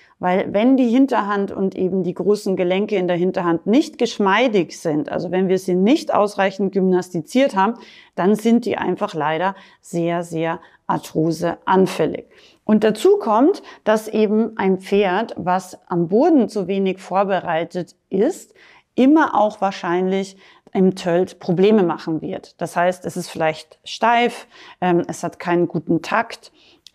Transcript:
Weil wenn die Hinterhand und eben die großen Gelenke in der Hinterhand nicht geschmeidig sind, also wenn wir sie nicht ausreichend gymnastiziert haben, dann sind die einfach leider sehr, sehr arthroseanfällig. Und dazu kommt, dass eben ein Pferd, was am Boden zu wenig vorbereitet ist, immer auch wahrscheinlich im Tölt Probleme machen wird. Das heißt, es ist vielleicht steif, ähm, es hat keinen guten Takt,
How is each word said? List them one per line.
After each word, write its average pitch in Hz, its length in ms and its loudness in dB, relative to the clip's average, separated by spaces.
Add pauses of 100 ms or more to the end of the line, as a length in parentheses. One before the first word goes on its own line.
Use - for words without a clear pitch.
(180)
Weil 180 360 -2
wenn 247 240 4
die 254 100 2
Hinterhand 214 640 0
und 190 240 -4
eben 185 280 -2
die 170 100 -4
großen 190 420 0
Gelenke 185 400 -2
in 185 140 0
der 175 80 0
Hinterhand 175 500 -2
nicht 247 300 2
geschmeidig 214 800 0
sind, 151 320 -4
also 160 180 -6
wenn 185 200 0
wir 185 100 2
sie 185 160 -2
nicht 226 380 2
ausreichend 202 580 0
gymnastiziert 185 880 0
haben, 196 160 2 (420)
dann 185 200 2
sind 226 280 2
die - 140 -4
einfach 190 360 -4
leider 160 420 -2 (260)
sehr, 170 420 -4
sehr 165 380 -4 (260)
arthroseanfällig. 170 1400 0 (360)
Und 214 220 2
dazu 339 320 4
kommt, 269 440 2 (220)
dass 214 240 0
eben 214 480 0
ein 190 240 0
Pferd, 202 560 0
was 180 440 -4 (100)
am 175 180 0
Boden 254 400 4
zu 196 200 -6
wenig 190 320 -2
vorbereitet 175 1000 -4 (120)
ist, - 440 -2 (420)
immer 277 420 4
auch 214 220 0
wahrscheinlich 190 800 -2 (340)
im 190 240 4
Tölt 180 440 -2
Probleme 196 440 2
machen 160 380 -4
wird. - 400 -12
Das 175 160 -6
heißt, 180 260 0
es - 140 -8
ist 175 100 -8
vielleicht - 560 -6
steif, 240 640 -2 (320)
ähm, 175 300 0
es 165 140 -10
hat 165 160 -10
keinen 175 280 0
guten 165 340 -2
Takt, - 520 -6 (420)